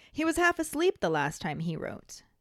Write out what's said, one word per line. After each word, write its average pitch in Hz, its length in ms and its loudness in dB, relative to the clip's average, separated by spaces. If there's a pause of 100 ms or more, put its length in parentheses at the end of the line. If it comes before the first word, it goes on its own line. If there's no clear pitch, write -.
(100)
He 302 140 -2
was 330 140 0
half 349 200 4
asleep 330 400 0
the 185 100 0
last 151 320 0
time 156 200 -4
he 165 160 -2
wrote. - 460 -10 (180)